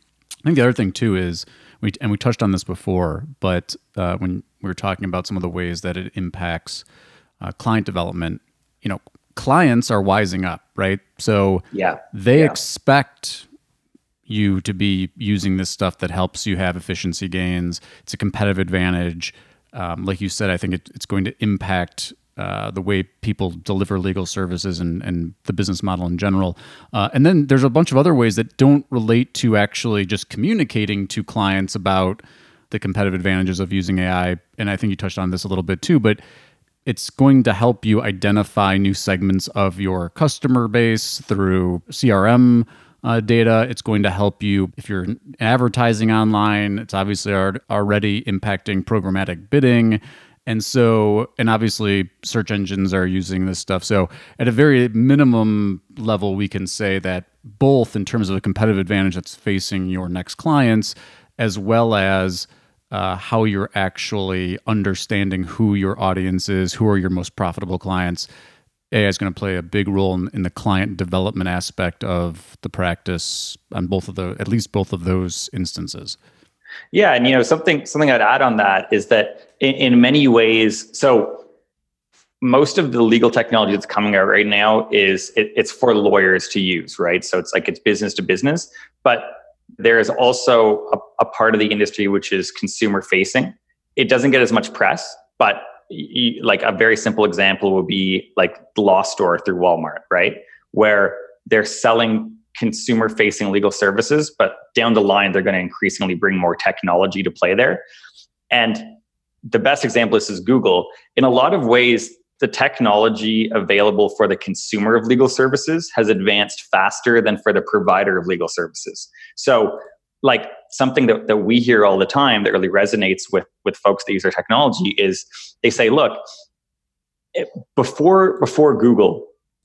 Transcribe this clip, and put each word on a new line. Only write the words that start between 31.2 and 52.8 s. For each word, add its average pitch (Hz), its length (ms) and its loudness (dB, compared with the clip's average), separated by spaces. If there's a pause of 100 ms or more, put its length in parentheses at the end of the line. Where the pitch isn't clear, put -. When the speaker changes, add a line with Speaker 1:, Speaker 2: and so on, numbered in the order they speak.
Speaker 1:
clients 98 520 -2
about 95 480 0 (480)
the - 80 -4
competitive 98 340 -2
advantages 92 480 -2
of 92 100 -6
using 95 280 -2
A 90 100 -2
I. 90 280 -2 (200)
And 104 140 -4
I 98 60 -2
think 104 140 -2
you 95 60 -4
touched 95 220 -8
on 92 120 -2
this 90 140 -6
a 101 40 -10
little 92 140 -2
bit 90 200 -6
too, 160 180 2
but 104 200 2 (680)
it's - 240 -6
going 135 320 6
to 113 100 2
help 113 320 0
you 107 180 2
identify 101 760 0
new 98 160 2
segments 95 540 -2
of 95 300 -2
your 92 300 -4
customer 127 600 0
base 113 520 0
through 92 720 0
C - 200 0
R 98 160 4
M, 120 400 6 (380)
uh, 117 160 0
data. 113 480 2
It's 120 140 -10
going 104 220 0
to 101 60 0
help 98 320 -2
you 98 340 0
if - 120 -14
you're 92 180 -6 (320)
advertising 113 720 2
online. 104 680 0
It's - 160 -10
obviously 98 400 -2
al-, 95 220 0 (120)
already 104 540 0
impacting 98 600 -4
programmatic 95 680 -4
bidding. 120 500 4 (440)
And 110 200 -4
so, 113 720 2
and 117 100 0
obviously 107 600 0 (140)
search 113 260 -4
engines 98 420 -2